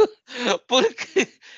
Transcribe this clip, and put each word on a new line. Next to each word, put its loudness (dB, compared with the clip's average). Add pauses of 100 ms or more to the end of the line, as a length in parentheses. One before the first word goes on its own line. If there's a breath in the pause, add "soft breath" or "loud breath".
(280)
<laughs> -4
Porque -2 (180 loud breath)